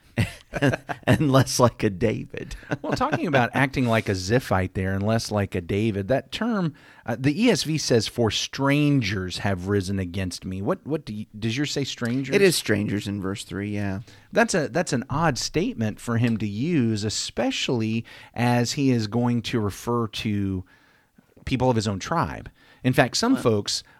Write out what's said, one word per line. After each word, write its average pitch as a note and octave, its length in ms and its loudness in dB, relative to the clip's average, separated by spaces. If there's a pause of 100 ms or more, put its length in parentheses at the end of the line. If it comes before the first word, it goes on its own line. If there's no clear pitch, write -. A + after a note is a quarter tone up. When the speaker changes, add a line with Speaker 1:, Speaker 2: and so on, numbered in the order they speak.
(160)
Speaker 1:
<laughs> - 340 -4 (540)
and C3 280 4
less C3 280 4
like A#2+ 220 4
a G#2+ 80 2
David. - 720 -4
<laughs> - 60 -20 (160)
Speaker 2:
Well, D4 120 -4
talking E4+ 320 -2
about C3 260 2
acting C3 340 2
like A2+ 220 2
a G#2 40 2
Ziphite F#2+ 640 0
there F#2+ 200 -2
and G2 120 -2
less A2+ 240 0
like G2+ 240 -2
a F#2 60 0
David, G2 480 -2
that B2+ 240 0
term, G#3 420 -2 (320)
uh, A#2+ 120 -4
the D3 260 0
E B3+ 60 6
S D#3+ 120 2
V D3+ 160 -2
says, A#2 300 2
"For A2+ 220 2
strangers C3+ 1080 0
have F#2+ 300 -2
risen G2 300 0
against F#2 460 -4
me." F#2+ 180 -6
What, C3 240 -2
what D3 180 -4
do - 80 -10
you, G#2 140 -8 (120)
does A2+ 180 -2
yours C#3+ 140 -2
say C#3+ 140 -2
strangers? C3 500 -4
Speaker 1:
It G3+ 80 6
is F#3 140 6
strangers G#2 500 0
in G2+ 140 -4
verse F#2+ 240 -6
three, G2 260 -6
yeah. G2+ 300 -4 (320)
Speaker 2:
That's A3 220 2
a, D#3+ 140 0
that's D#3+ 240 -2
an A#2+ 180 -2
odd D3 280 0
statement A2+ 640 -2
for A#2 160 -2
him A#2 220 2
to A2 100 -4
use, A2+ 560 0
especially A2+ 1000 -2 (300)
as A#2+ 380 2
he C3+ 180 2
is A#2 160 2
going A#2+ 360 0
to A#2 180 -2
refer A2+ 480 -2
to G2 560 -2 (800)
people B2+ 260 0
of A#2 60 4
his G#2 120 0
own G2 100 -2
tribe. A#2+ 520 -4 (320)
In B2+ 120 2
fact, C3 240 2
some B3+ 160 4
Speaker 1:
Well B3 80 -2
Speaker 2:
folks, G#2+ 400 2 (180)